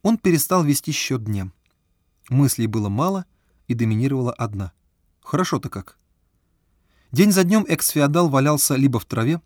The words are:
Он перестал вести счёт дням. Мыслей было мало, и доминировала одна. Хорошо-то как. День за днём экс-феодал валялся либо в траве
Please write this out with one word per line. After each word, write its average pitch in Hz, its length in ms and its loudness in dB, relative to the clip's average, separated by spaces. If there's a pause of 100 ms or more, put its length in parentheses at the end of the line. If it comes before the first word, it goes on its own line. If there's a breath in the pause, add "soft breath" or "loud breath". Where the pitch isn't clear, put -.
Он 220 140 4
перестал 175 480 2
вести 143 260 0
счёт 131 320 -4
дням. 101 300 -4 (800)
Мыслей 127 360 2
было 107 220 -2
мало, 180 380 -2 (420)
и 131 60 -2
доминировала 120 580 0
одна. 104 400 -8 (480)
Хорошо-то - 480 -4
как. - 300 -14 (1120)
День 190 180 4
за 185 140 4
днём 202 240 2
экс-феодал 151 640 0
валялся 139 440 0
либо 135 240 2
в - 60 -6
траве 135 420 -2